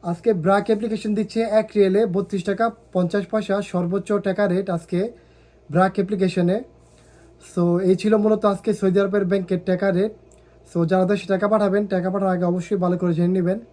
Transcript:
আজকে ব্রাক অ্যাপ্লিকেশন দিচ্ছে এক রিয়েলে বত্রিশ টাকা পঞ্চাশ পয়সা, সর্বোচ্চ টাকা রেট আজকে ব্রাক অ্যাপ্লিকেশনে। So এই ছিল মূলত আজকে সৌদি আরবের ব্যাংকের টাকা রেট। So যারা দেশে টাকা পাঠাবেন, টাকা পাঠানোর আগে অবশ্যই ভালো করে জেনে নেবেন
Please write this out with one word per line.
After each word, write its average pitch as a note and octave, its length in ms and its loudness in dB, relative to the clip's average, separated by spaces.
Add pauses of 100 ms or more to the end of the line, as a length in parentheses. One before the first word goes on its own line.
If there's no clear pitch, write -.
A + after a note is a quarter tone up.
আজকে F3 280 -2 (140)
ব্রাক G3 240 4
অ্যাপ্লিকেশন G#3+ 500 -2
দিচ্ছে A3 220 -4 (200)
এক G#3+ 140 -4
রিয়েলে G3 260 4 (140)
বত্রিশ G3 360 -2
টাকা G3 140 0 (300)
পঞ্চাশ F3+ 380 0
পয়সা, G3+ 240 -2 (140)
সর্বোচ্চ F3+ 380 -2 (200)
টাকা F#3+ 140 0 (100)
রেট F#3 140 -2 (100)
আজকে F3 220 -4 (720)
ব্রাক F#3 280 2
অ্যাপ্লিকেশনে। F#3 580 0 (960)
So F3+ 100 0 (280)
এই F#3+ 120 6
ছিল G#3+ 100 2 (120)
মূলত G#3+ 180 2 (100)
আজকে G3 180 -4 (100)
সৌদি F#3+ 220 2
আরবের G3 280 0
ব্যাংকের F#3 300 0 (100)
টাকা F#3 260 0
রেট। G#3 160 0 (580)
So - 80 -4 (120)
যারা F#3 200 4
দেশে G3+ 220 -2
টাকা G3 200 0
পাঠাবেন, G#3 300 2 (120)
টাকা F#3 180 -2
পাঠানোর G3 220 -2
আগে F3 180 -2
অবশ্যই F#3 320 -4
ভালো F3+ 160 0
করে F3 180 0
জেনে F3 200 2
নেবেন F3+ 200 0 (140)